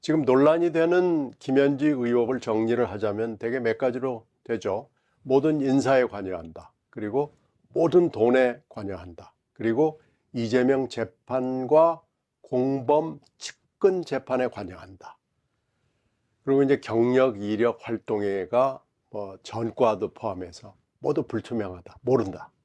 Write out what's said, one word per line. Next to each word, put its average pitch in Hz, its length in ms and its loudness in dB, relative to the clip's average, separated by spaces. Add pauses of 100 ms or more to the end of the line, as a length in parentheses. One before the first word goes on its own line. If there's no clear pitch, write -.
지금 156 220 0
논란이 151 480 4
되는 165 680 0
김현지 139 480 2
의혹을 120 520 0
정리를 117 500 0
하자면 107 480 -4
되게 120 220 -4
몇 113 180 0
가지로 127 480 -4 (180)
되죠. 110 460 -4 (340)
모든 139 380 2
인사에 131 440 4
관여한다. 92 680 -10 (180)
그리고 117 460 -6 (340)
모든 170 420 2
돈에 123 580 2
관여한다. 92 640 -14 (200)
그리고 143 460 0 (340)
이재명 123 560 0
재판과 131 1120 0 (400)
공범 139 800 -2 (180)
측근 - 680 -2
재판에 131 440 -4
관여한다. 92 680 -14 (1300)
그리고 139 160 4
이제 139 180 4
경력 120 640 2
이력 107 400 -2
활동회가, 110 1000 -2 (300)
뭐, 98 320 -12
전과도 110 720 -2
포함해서 92 640 -12 (240)
모두 151 240 -2
불투명하다, 101 760 -8
모른다. 123 500 -2 (140)